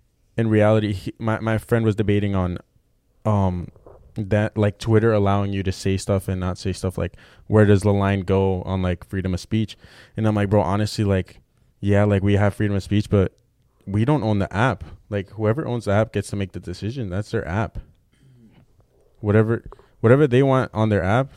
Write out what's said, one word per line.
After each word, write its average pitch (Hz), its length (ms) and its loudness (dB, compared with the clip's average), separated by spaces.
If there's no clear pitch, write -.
in 113 120 0
reality, 107 440 4
he, 101 260 -8
my, 110 220 -4
my 110 180 -2
friend 113 260 0
was 107 120 2
debating 101 380 0
on, 90 240 -2
um, 95 440 0
that, 107 440 -2
like, 104 200 0
Twitter 113 340 2
allowing 101 400 0
you 98 100 -4
to 92 100 -4
say 95 240 -2
stuff 95 320 -2
and 92 120 -4
not 90 180 -4
say - 140 -6
stuff, - 260 -6
like, 87 180 -6
where 107 180 6
does 101 180 6
the 104 100 2
line 98 280 0
go 95 420 0
on, 92 200 -4
like, 90 220 -4
freedom 92 280 -6
of 87 80 -4
speech? - 360 -4
And 110 100 0
I'm 107 80 2
like, 101 160 0
"Bro, 104 120 4
honestly, 101 420 -2
like, 95 360 -2
yeah, 101 240 2
like, 101 180 2
we 101 120 2
have 101 200 2
freedom 101 220 -2
of 95 60 -4
speech, 104 280 -2
but 98 260 2
we 104 180 0
don't 139 180 2
own 107 160 0
the 98 140 -2
app. 113 320 -2
Like, 101 200 -6
whoever 113 360 -2
owns 120 180 -6
the 101 80 0
app 110 200 2
gets 101 180 -4
to - 60 -8
make 98 160 -4
the 87 80 -12
decision. 107 500 -8
That's 98 200 -6
their - 160 -4
app. 98 320 -4
Whatever, 110 440 2
whatever 135 260 6
they 127 160 4
want 131 320 2
on 110 140 0
their 101 140 2
app, 117 340 0